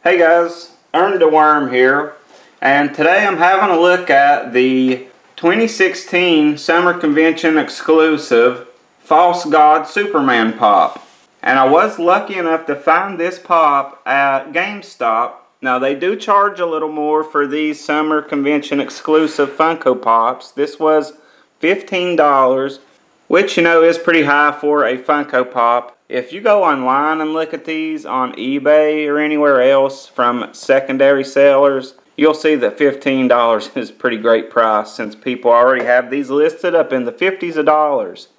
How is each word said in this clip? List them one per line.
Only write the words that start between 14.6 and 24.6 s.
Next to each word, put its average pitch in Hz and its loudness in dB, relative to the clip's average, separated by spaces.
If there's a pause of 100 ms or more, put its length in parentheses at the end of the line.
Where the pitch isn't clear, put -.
Now 127 -2
they 135 -2
do 185 -4
charge 202 0
a 175 -2
little 156 -6
more 151 -2
for 147 -4
these 151 -4
Summer 151 -2
Convention 143 -4
exclusive 156 -2
Funko 160 -2
Pops. 117 -2
This 147 -6
was 156 0 (460)
fifteen 180 -2
dollars, 135 2 (460)
which, 190 0
you 170 0
know, 170 4
is 165 4
pretty 165 0
high 147 2
for 147 -2